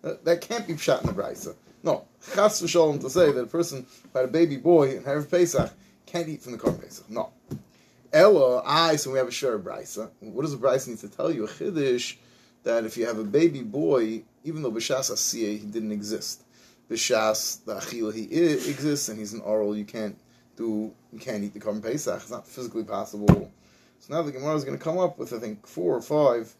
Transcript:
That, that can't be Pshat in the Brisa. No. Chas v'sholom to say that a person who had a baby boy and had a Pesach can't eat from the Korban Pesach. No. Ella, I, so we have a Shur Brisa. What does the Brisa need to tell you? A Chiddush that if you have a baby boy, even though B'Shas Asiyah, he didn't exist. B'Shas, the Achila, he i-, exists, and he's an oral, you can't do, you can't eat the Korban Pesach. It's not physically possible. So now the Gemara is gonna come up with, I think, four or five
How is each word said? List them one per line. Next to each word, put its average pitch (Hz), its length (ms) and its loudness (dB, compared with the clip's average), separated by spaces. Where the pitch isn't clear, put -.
That, - 220 -10
that 170 160 2
can't 233 260 -8
be 165 60 -4
Pshat 151 280 0
in - 60 -2
the 98 60 -2
Brisa. - 420 -8
No. - 240 -2
Chas 208 260 4
v'sholom 156 400 4
to 131 80 -8
say 160 220 6
that 127 100 0
a 117 60 -4
person 156 400 -4
who 131 60 0
had 131 100 2
a - 20 -6
baby 156 260 4
boy 143 380 6
and - 100 -10
had 139 120 -2
a 147 60 -4
Pesach 170 500 2
can't 170 240 -6
eat - 140 -10
from 127 80 -14
the 113 80 -10
Korban - 220 0
Pesach. - 280 -20
No. 113 220 -6
Ella, 151 500 8
I, 156 320 6
so 143 160 -4
we 135 60 0
have 127 100 2
a 120 40 -8
Shur 120 260 -2
Brisa. - 600 -10
What 110 240 -8
does 156 80 -4
the 139 60 -8
Brisa 131 320 0
need 110 100 -10
to 104 100 -16
tell - 220 -4
you? 113 140 -4
A - 20 -8
Chiddush 135 680 -4
that 117 220 -2
if 110 120 -10
you 113 80 0
have 113 120 -4
a 110 60 -6
baby 139 380 2
boy, 117 640 0
even 156 180 -8
though 131 100 -4
B'Shas 127 400 -4
Asiyah, 107 480 -4
he 104 60 -14
didn't 107 260 -6
exist. 104 520 -8
B'Shas, 110 720 0
the 107 100 -6
Achila, 110 380 -6
he 110 100 -8
i-, 147 460 2
exists, 139 400 -2
and 110 80 -10
he's 107 160 -10
an 113 80 -10
oral, 107 340 0
you 104 100 -6
can't 107 320 -8
do, 110 360 -4
you 110 80 -18
can't 107 240 -6
eat 101 100 -8
the 107 60 -16
Korban 104 220 -4
Pesach. 113 400 -4
It's - 80 -20
not 117 180 -12
physically 113 360 -8
possible. 104 680 2
So - 140 -14
now 165 80 -2
the 147 100 -4
Gemara 139 240 -4
is 147 80 -2
gonna 135 140 -8
come 160 220 -4
up 180 180 0
with, 123 160 -10
I 113 60 -8
think, 107 260 -10
four 170 300 -2
or 113 60 -4
five 123 580 2